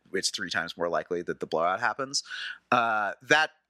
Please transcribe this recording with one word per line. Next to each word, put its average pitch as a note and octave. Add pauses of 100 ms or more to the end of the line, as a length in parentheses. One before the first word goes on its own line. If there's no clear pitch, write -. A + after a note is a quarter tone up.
(120)
it's F#2
three F2
times E2+
more E2+
likely E2+
that E2+
the -
blowout F2
happens. C3 (500)
Uh, A2 (100)
that D3+ (200)